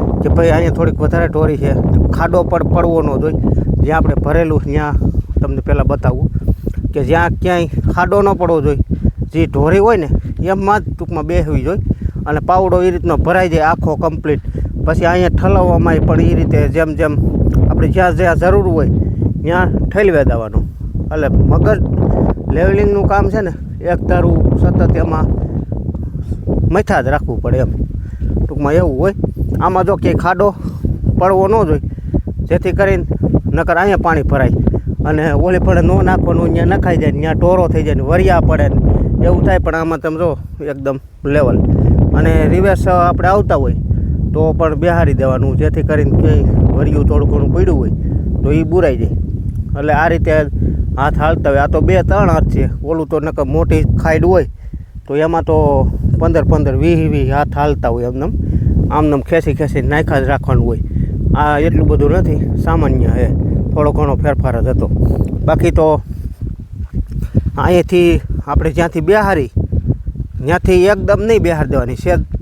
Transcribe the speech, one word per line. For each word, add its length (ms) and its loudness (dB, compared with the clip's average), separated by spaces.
કે 60 -2
ભાઈ 200 4
અહીંયા 260 2
થોડીક 240 0
વધારે 280 0
ઢોરી 300 0
છે, 140 -2
ખાડો 320 0
પણ 200 0
પડવો 380 2
ન 200 -2
જોઈએ. 120 -2
જ્યાં 140 2
આપણે 180 2
ભરેલું 460 0
ત્યાં 320 -2
તમને 200 -2
પહેલાં 260 0
બતાવું 420 0
કે 100 -2
જ્યાં 260 2
ક્યાંય 260 0
ખાડો 260 2
ન 120 2
પડવો 280 0
જોઈએ, 160 0
જે 120 0
ઢોરી 340 0
હોય 180 4
ને 100 -4
એમાં 360 0
જ 160 -6
ટૂંકમાં 280 -6
બેસવી 400 -2
જોઈએ. 160 -2
અને 120 -2
પાવડો 420 2
એ 100 2
રીતનો 260 -2
ભરાઈ 320 2
જાય 120 0
આખો 340 0
કમ્પ્લીટ. 460 -2
પછી 200 0
અહીંયા 240 2
ઠલવવામાં 640 2
પણ 160 2
એ 140 2
રીતે 320 2
જેમ 280 0
જેમ 180 0
આપણે 180 0
જ્યાં 300 2
જ્યાં 180 2
જરૂર 320 2
હોય 200 0
ત્યાં 240 0
ઠલવે 360 2
દેવાનું. 380 -2
એટલે 140 -2
મગજ 500 2
લેવલિંગનું 560 2
કામ 220 2
છે 120 -2
ને 420 -8
એક 240 -2
ધારું 520 2
સતત 380 2
એમાં 280 -2
મથા 300 0
જ 60 -4
રાખવું 340 -2
પડે 160 0
એમ, 140 0
ટૂંકમાં 280 -2
એવું 260 2
હોય. 140 0
આમાં 220 0
જો 120 0
કે 180 0
ખાડો 420 0
પડવો 280 2
ન 180 2
જોઈએ 160 0
જેથી 280 -2
કરીને 340 0
નકર 320 0
અહીંયા 200 2
પાણી 240 0
ભરાય 280 2
અને 260 0
ઓલી 280 2
પણ 240 2
ન 220 2
નાખવાનું, 480 0
ત્યાં 140 0
નખાઈ 300 2
જાય, 140 0
ત્યાં 240 -2
ઢોરો 320 2
થઈ 160 0
જાય 120 0
ને 80 0
વરિયા 360 2
પડે 280 2
ને 580 2
એવું 200 2
થાય. 140 2
પણ 160 -2
આમાં 240 -2
તમે 180 -4
જો 200 -2
એકદમ 360 -4
લેવલ. 320 2
અને 300 2
રિવર્સ 400 2
આપણે 400 2
આવતા 280 2
હોય 180 0
તો 200 0
પણ 220 0
બેહારી 380 2
દેવાનું 440 0
જેથી 260 0
કરીને 280 2
ક્યાંય 640 4
વરિયું 320 2
થોડું 240 2
ઘણું 240 0
પડ્યું 240 2
હોય 120 -2
તો 80 0
એ 120 2
બુરાઈ 340 2
જાય. 120 -2
એટલે 140 0
આ 140 2
રીતે 240 0
હાથ 200 0
હાલતા 320 0
હોય. 100 2
આ 80 2
તો 140 0
બે 220 4
ત્રણ 260 2
હાથ 180 2
છે, 220 0
ઓલું 240 -2
તો 120 -2
નકર 240 -4
મોટી 400 0
ખાઈડ 220 2
હોય 200 4
તો 80 -6
એમાં 280 0
તો 440 2
પંદર 240 2
પંદર 320 2
વીસ 360 2
વીસ 200 0
હાથ 240 0
હાલતા 340 0
હોય 160 -2
એમનેમ, 280 -4
આમનેમ 300 2
ખેંચી 320 0
ખેંચી 280 -2
નાખ્યા 380 0
જ 40 0
રાખવાનું 420 0
હોય. 140 -2
આ 240 2
એટલું 280 2
બધું 240 2
નથી, 460 0
સામાન્ય 500 0
છે, 200 2
થોડો 180 2
ઘણો 240 0
ફેરફાર 460 0
જ 60 0
હતો. 200 0
બાકી 260 2
તો 300 2
અહીંયાથી 640 2
આપણે 240 0
જ્યાંથી 300 -2
બેહારી 500 0
ત્યાંથી 400 2
એકદમ 360 0
નહીં 180 2
બેહાર 280 0
દેવાની, 280 -2
સેજ 260 0